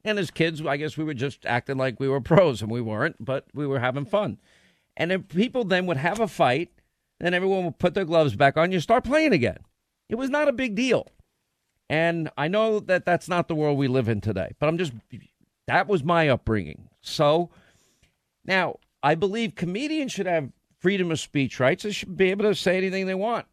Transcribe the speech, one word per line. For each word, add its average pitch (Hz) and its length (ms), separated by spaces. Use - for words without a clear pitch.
And 208 140
as 180 140
kids, 160 340
I 143 120
guess 147 200
we 156 60
were 151 100
just 127 320
acting 123 320
like 131 220
we 135 80
were 135 140
pros, 156 400
and 110 100
we 120 100
weren't, 110 380
but 135 340
we 147 140
were 139 120
having 135 260
fun. 196 340
And 165 160
if 190 160
people 233 380
then 185 200
would 170 120
have 175 220
a 220 80
fight, 147 440
then 175 140
everyone 185 320
would 160 120
put 180 160
their 196 120
gloves 151 300
back 139 220
on, 170 140
you 185 80
start 233 240
playing 285 300
again. 117 260
It 214 60
was 262 140
not 294 180
a 277 60
big 226 220
deal. 233 320
And 165 480
I 143 100
know 214 320
that 180 260
that's 175 220
not 175 200
the 165 80
world 147 220
we 139 120
live 127 180
in 107 140
today, 95 380
but 151 100
I'm 165 80
just, 160 160
that 160 200
was 185 160
my 165 260
upbringing. 107 600
So 160 480
now 180 340
I 151 120
believe 202 400
comedians 262 580
should 190 140
have 160 240
freedom 185 320
of 156 80
speech - 400
rights. 131 240
They 208 80
should - 240
be 185 160
able 202 140
to 202 100
say 185 220
anything 190 300
they 190 80
want. 208 380